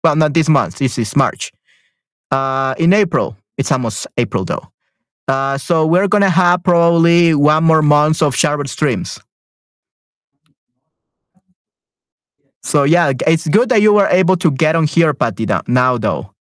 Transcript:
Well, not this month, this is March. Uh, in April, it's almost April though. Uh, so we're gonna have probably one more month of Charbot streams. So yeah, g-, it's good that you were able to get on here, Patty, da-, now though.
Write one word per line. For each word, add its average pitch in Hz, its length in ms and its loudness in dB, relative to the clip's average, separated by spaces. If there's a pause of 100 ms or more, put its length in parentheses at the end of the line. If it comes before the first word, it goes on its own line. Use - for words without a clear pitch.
Well, 156 100 2
not 151 200 0
this 160 140 0
month, 120 300 0
this 131 200 -2
is - 180 -4
March. - 340 -2 (800)
Uh, 135 480 -2
in 170 140 2
April, 170 440 0 (200)
it's - 160 -4
almost 123 340 -4 (120)
April 101 260 -2
though. - 260 -8 (560)
Uh, 135 320 -2
so 160 260 0
we're 175 220 0
gonna 202 240 2
have 175 320 0
probably 170 720 2
one 151 300 2
more 160 180 4
month 151 400 2
of 143 140 -2
Charbot 147 320 -2
streams. 117 500 -4 (3500)
So 147 200 -2
yeah, 151 300 0
g-, 127 140 -6
it's 160 220 0
good 220 220 2
that 220 100 2
you 208 140 4
were 196 140 2
able 185 280 2
to 175 140 0
get 156 260 0
on 160 80 2
here, 156 300 0
Patty, 110 320 -4
da-, - 200 -2
now 127 300 0
though. 95 480 -4